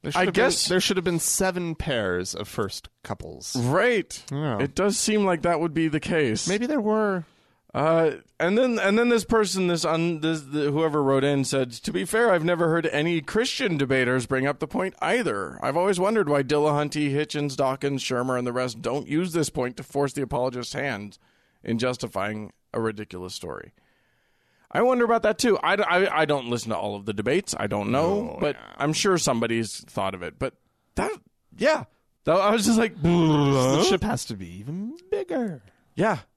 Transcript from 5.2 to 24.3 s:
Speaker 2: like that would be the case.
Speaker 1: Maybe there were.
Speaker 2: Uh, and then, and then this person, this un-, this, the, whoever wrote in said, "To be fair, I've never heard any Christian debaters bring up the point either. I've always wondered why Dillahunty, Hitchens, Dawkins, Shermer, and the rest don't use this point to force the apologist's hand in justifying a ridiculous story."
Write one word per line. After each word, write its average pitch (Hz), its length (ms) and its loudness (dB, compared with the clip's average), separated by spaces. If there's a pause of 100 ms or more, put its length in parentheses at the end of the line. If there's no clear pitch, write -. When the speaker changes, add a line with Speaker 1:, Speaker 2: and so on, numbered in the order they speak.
Speaker 2:
like 175 180 0
that 170 180 2
would 160 140 -4
be 160 140 2
the 151 120 0
case. 151 480 0
Speaker 1:
Maybe 208 180 -2
there 294 140 0
were. 208 440 0 (500)
Speaker 2:
Uh, 160 380 2 (280)
and 180 160 2
then, 240 220 2
and 202 200 2
then 240 120 4
this 226 140 2
person, 190 420 2
this 175 180 0
un-, 165 360 0
this, 160 200 0
the, 143 300 -2
whoever 151 320 2
wrote 135 200 4
in 139 220 2
said, 127 280 0
"To - 200 -8
be 185 140 -2
fair, 226 260 2
I've 165 120 2
never 170 240 2
heard 165 180 2
any 160 340 0
Christian 220 560 -2
debaters 131 500 2
bring 131 200 0
up 143 120 -2
the 156 80 -6
point 185 360 -4
either. 127 600 -2
I've 139 140 0
always 180 240 2
wondered 196 300 2
why 143 120 4
Dillahunty, 147 720 0
Hitchens, 147 440 -2
Dawkins, 135 460 -2
Shermer, 127 360 -2
and 123 80 -2
the 120 80 -4
rest 123 260 -4
don't 131 260 -4
use 165 260 -2
this 156 180 0
point 127 260 -4
to - 60 -14
force 139 320 -4
the 147 80 -4
apologist's 123 500 -4
hand 120 460 -6 (440)
in 117 160 -2
justifying 107 720 -4 (200)
a - 80 -4
ridiculous 101 540 -6
story." - 380 -12 (1000)